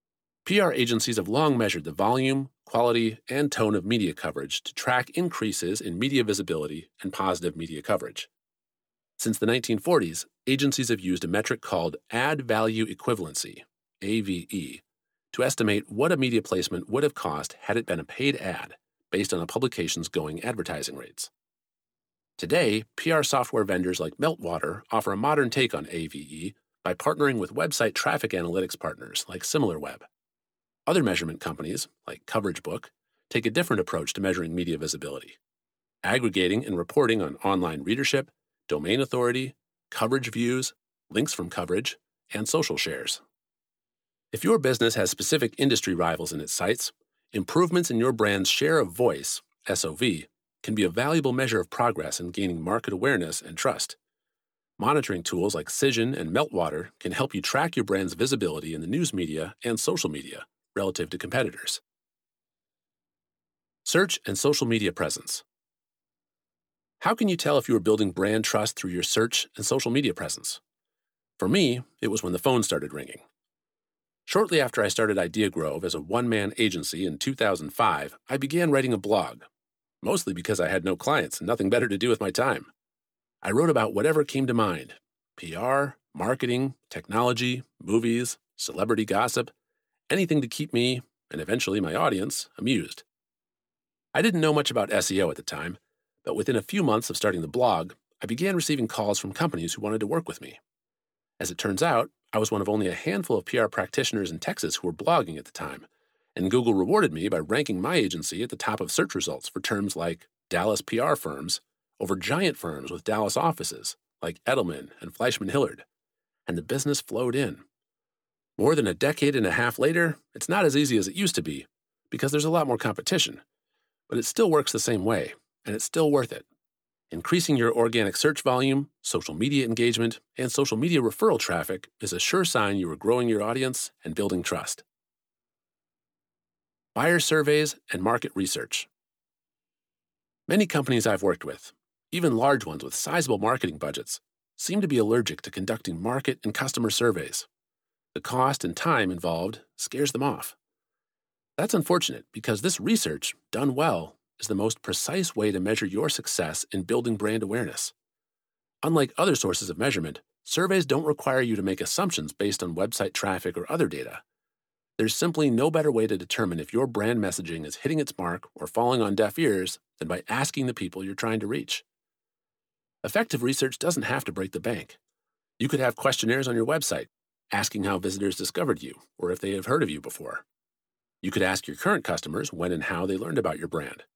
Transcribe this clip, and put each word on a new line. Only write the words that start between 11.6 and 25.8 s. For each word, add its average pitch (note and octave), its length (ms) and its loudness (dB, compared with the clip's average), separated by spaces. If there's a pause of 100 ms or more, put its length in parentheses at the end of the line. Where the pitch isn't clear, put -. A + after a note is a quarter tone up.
called E2+ 340 0 (160)
ad C#3 300 0
value A2+ 440 2
equivalency, - 760 -4 (400)
A G#2+ 180 0
V F#2 300 -4
E, D#2+ 300 -8 (520)
to B2+ 120 -2
estimate G#2+ 460 0
what C3+ 220 0
a D#3+ 60 2
media B2 240 2
placement F2+ 480 -2
would C3 140 0
have D3 100 2
cost D2+ 480 -6
had G#2 160 -2
it A2+ 80 -4
been E2+ 160 -2
a - 20 -8
paid C#3 320 -2
ad, - 400 -8 (360)
based G2 220 0
on F2 60 0
a E2+ 80 -4
publication's E2+ 600 -2
going D#2 340 -4
advertising D2+ 540 -6
rates. - 320 -12 (1080)
Today, A2 460 2 (140)
P D#3+ 140 0
R D#3 120 4
software A#2+ 400 2
vendors F2+ 380 0
like D#2+ 160 -6
Meltwater G2+ 640 -2 (100)
offer G#2+ 220 0
a G2 40 -2
modern C#3 320 2
take C3 240 0
on D2 160 -6